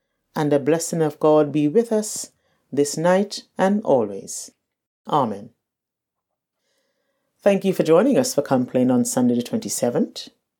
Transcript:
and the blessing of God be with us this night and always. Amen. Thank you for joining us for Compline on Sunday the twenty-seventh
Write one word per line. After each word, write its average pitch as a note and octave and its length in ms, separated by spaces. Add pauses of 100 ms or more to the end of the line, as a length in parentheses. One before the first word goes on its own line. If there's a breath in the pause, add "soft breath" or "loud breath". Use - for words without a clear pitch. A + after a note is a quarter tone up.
(360)
and D3+ 160
the C#3+ 80
blessing D#3+ 440
of D3 160
God D3+ 320
be D3 160
with A3+ 240
us - 400 (400)
this C#3+ 260
night F#3 460 (120)
and G#3 280
always. G2+ 680 (580)
Amen. A2 440 (1900)
Thank G3 220
you F#3+ 80
for F3 120
joining F3+ 340
us B2 160
for C#3+ 80
Compline B2+ 480
on B2 160
Sunday B2 300
the A#2+ 80
twenty-seventh A#2+ 880 (300)